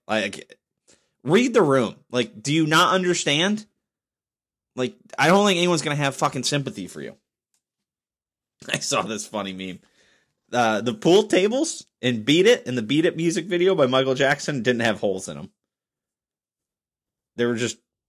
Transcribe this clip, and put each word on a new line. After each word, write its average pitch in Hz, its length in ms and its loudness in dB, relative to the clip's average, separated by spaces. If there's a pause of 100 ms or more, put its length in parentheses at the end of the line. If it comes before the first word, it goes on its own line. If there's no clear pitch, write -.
Like, 101 500 -6 (640)
read 226 300 2
the 240 80 4
room. 135 340 2 (160)
Like, 117 300 -4
do 139 120 -4
you 160 140 0
not 160 260 4
understand? 180 720 -2 (1120)
Like, 127 200 -4 (220)
I 139 100 2
don't 202 180 6
think 190 120 2
anyone's 175 240 2
gonna 147 140 -4
have 143 200 -2
fucking 139 280 -2
sympathy 127 440 -4
for 76 140 -14
you. 57 140 -12 (1500)
<laughs> - 120 -10
I 143 60 -4
saw 117 240 -4
this 104 240 -10
funny 98 260 -8
meme. 92 260 -12 (720)
Uh, 113 300 2
the 117 120 -2
pool 185 300 4
tables 214 600 0 (160)
in 120 220 -2
Beat 160 220 4
It, 233 220 4
in 123 80 -4
the 123 60 -2
Beat 143 240 0
It 165 120 -2
music 165 300 -2
video 180 280 2
by 147 120 4
Michael 131 280 2
Jackson, 135 480 0
didn't 117 180 0
have 113 180 0
holes 95 280 -4
in 76 100 -12
'em. - 140 -16 (1800)
They 120 100 0
were 120 100 0
just 113 220 -4 (320)